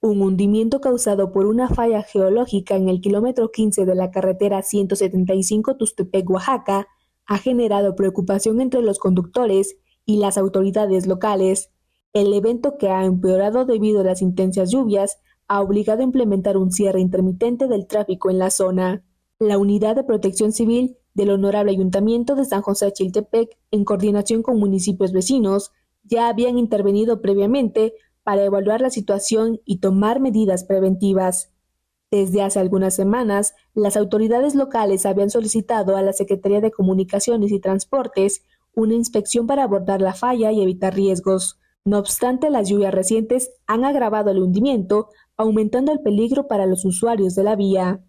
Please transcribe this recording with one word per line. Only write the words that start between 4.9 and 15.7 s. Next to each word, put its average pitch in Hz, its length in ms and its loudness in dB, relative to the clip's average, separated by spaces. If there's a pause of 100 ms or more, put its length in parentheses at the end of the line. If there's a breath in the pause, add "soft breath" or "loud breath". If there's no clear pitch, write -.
setenta 185 380 0
y 190 80 0
cinco 220 340 -2
Tustepec, 190 540 -4
Oaxaca, 196 580 -2 (380)
ha 208 100 -2
generado 202 600 0
preocupación 196 680 0
entre 254 180 0
los 208 180 0
conductores 190 800 0 (300)
y 214 100 2
las 202 220 0
autoridades 190 680 0
locales. 190 640 0 (440)
El 208 180 2
evento, 233 460 0
que 196 100 0
ha 190 160 0
empeorado 190 600 2
debido 214 340 2
a 190 40 2
las 185 180 0
intensas 185 480 0
lluvias, 208 480 0 (300)
ha 202 120 0
obligado 208 400 0